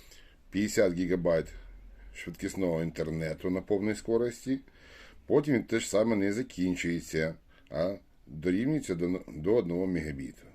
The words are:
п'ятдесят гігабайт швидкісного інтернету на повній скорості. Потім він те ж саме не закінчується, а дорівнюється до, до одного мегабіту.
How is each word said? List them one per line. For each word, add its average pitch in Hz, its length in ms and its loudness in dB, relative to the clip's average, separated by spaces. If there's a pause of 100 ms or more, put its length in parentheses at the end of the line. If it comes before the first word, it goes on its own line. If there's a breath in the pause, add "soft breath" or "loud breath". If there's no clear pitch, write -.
(500 soft breath)
п'ятдесят 101 440 2
гігабайт 85 520 2 (680 soft breath)
швидкісного 87 680 -2
інтернету 80 680 -4
на 92 100 0
повній 104 340 0
скорості. 120 640 -2 (680 loud breath)
Потім 143 280 4
він 107 80 4
те 113 180 0
ж - 80 -8
саме 110 280 4
не 98 160 2
закінчується, 85 1000 -2 (360 soft breath)
а 85 240 0 (320)
дорівнюється 92 680 0
до, 87 340 0
до 78 260 0
одного 92 320 2
мегабіту. 78 560 -4 (120)